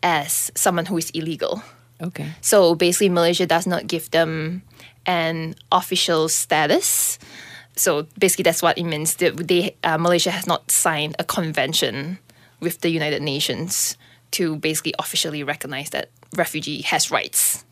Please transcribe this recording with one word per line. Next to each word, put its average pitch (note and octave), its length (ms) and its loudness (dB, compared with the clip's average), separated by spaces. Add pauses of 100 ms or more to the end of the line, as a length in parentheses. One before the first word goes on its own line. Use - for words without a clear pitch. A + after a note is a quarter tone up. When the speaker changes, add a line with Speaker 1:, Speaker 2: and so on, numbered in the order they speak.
Speaker 1:
as D#3 520 0
someone F3 320 2
who F3 120 -2
is E3 120 -4
illegal. D#3+ 520 -4 (400)
Speaker 2:
Okay. D#3+ 260 -8 (140)
Speaker 1:
So F3+ 320 6
basically, F3 340 4
Malaysia F3 380 4
does E3+ 200 2
not F3 200 -2
give D#3+ 240 -6
them D#3+ 520 0 (440)
an E3 480 -2 (180)
official E3+ 560 2
status. - 920 2 (580)
So D#3 300 0 (120)
basically, - 240 2
that's E3+ 200 4
what E3+ 140 4
it F3 80 -4
means. D#3 320 -2
That E3 320 0
they, F3 340 2
uh, D#3+ 140 2
Malaysia E3+ 340 2
has F#3+ 160 -4
not - 240 -2
signed D3+ 480 0
a E3+ 60 -4
convention C#3 920 -2 (420)
with E3 220 -4
the E3+ 80 2
United D3+ 320 -2
Nations C#3+ 720 -2 (360)
to D#3+ 240 -2
basically D#3 420 -4
officially D3+ 440 -4
recognize C#3+ 480 -8
that - 200 -6 (260)
refugee D3 460 -4
has - 280 0
rights - 600 -2